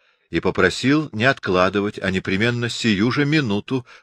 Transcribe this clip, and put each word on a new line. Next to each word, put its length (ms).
и 100
попросил 720
не 140
откладывать, 760
а 100
непременно 580
сию 440
же 120
минуту 600